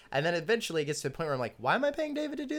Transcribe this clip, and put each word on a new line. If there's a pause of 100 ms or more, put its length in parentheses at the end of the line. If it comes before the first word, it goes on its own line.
(120)
And
then
eventually
it
gets
to
the
point
where
I'm
like,
"Why
am
I
paying
David
to
do